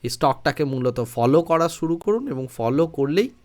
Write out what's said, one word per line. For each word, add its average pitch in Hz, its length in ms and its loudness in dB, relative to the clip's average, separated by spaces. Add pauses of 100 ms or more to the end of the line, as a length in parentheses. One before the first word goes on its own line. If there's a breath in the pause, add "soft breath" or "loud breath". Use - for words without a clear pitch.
এই 127 60 -4
স্টকটাকে 143 540 0
মূলত 127 360 -2
ফলো 123 420 2
করা 165 280 2
শুরু 165 280 -4
করুন 226 300 -2
এবং 131 240 -6
ফলো 135 360 0
করলেই 160 420 0 (160)